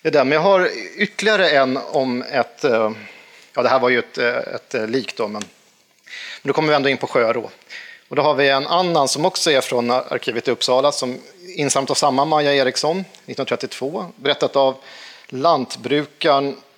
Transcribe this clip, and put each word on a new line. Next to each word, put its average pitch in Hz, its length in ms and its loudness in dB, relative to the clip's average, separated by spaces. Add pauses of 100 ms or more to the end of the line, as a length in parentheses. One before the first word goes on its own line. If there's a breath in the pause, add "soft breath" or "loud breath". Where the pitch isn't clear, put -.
det 160 80 -2
där. 143 140 4
Men 135 80 2
jag 156 100 4
har 185 280 4 (280)
ytterligare 196 520 2
en 135 280 2
om 127 440 -2
ett, 123 420 -4
eh, 110 280 2 (640 loud breath)
ja, 127 100 -2
det 120 60 2
här 131 100 4
var 123 100 2
ju 123 100 4
ett, - 180 -8
eh, 123 200 0
ett, - 360 -8
eh, 110 140 -2
lik 117 300 -4
då, 113 100 -2
men, 104 140 -8 (1000 loud breath)
men 143 60 -6
då 139 60 -2
kommer 156 160 0
vi 151 60 4
ändå 139 140 2
in 131 80 0
på - 100 -6
sjörå. 117 420 0 (580 loud breath)
Och - 80 -12
då 151 60 2
har 147 120 2
vi 135 160 4
en 139 180 0
annan 170 400 2
som 147 180 -2
också 175 260 0
är 131 100 4
från 120 300 -2
arkivet 123 560 -2
i 131 40 0
Uppsala, 131 400 2
som 127 300 -6 (340)
insamt 139 340 -2
av 139 60 0
samma 139 300 2
Maja 151 280 2
Eriksson, 151 520 0 (200)
nittonhundratrettiotvå, 135 800 -6 (100)
berättat 139 400 -2
av 135 220 4 (500 loud breath)
lantbrukaren 139 1300 0 (200)